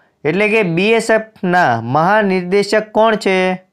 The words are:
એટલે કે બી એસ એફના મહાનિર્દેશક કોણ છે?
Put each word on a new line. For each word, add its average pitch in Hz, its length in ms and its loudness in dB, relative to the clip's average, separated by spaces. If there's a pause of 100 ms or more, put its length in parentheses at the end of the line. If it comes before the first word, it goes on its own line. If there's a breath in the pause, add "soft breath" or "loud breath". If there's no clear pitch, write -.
(240 soft breath)
એટલે 185 240 0
કે 220 140 0
બી 185 280 0
એસ 226 200 0
એફના 180 720 0
મહાનિર્દેશક 190 1080 0
કોણ 220 260 2
છે? 185 460 -2 (100)